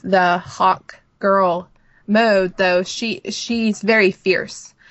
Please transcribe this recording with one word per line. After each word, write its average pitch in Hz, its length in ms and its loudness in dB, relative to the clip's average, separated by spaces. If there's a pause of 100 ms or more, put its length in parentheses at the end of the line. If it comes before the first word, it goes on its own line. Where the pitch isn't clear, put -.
the 180 420 2
Hawkgirl 185 1200 -2 (400)
mode, 208 520 2
though, 180 240 2
she, - 480 -8
she's 226 500 -4
very 208 300 2
fierce. - 640 -4 (160)